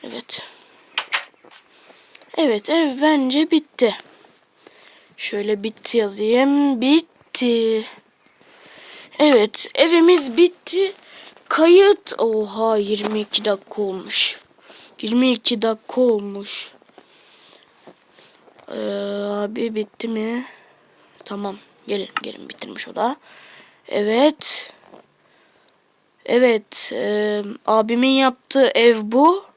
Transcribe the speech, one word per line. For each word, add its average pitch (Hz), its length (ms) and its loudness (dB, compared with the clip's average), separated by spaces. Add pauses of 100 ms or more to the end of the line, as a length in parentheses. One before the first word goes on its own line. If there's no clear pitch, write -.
Evet. - 420 -6 (1900)
Evet, 240 320 -2
ev 285 320 0
bence 294 500 2
bitti. 294 460 0 (1200)
Şöyle 202 460 -4
bitti - 340 -4
yazayım. 240 840 2
Bitti. 233 1040 0 (1300)
Evet, 254 560 4
evimiz 330 640 4
bitti. 359 560 0 (560)
Kayıt. 359 680 4
Oha, 214 600 -2
yirmi 208 420 -2
iki 208 260 -4
dakika 208 360 -4
olmuş. 190 580 -2 (600)
Yirmi 247 300 2
iki 226 300 -2
dakika 226 400 -4
olmuş. 202 720 -4 (1900)
Ee, - 100 -12 (540)
abi 214 440 -6
bitti 214 320 -8
mi? 226 380 -6 (800)
Tamam. 202 320 -10 (300)
Gelin, 202 220 -6 (140)
gelin, - 260 -16
bitirmiş - 380 -14
o - 80 -16
da. 233 200 -2 (720)
Evet. 233 840 0 (1500)
Evet. 233 680 0
E, 208 500 -4 (220)
abimin 226 420 2
yaptığı 269 600 2
ev 233 340 4
bu. 285 440 2 (120)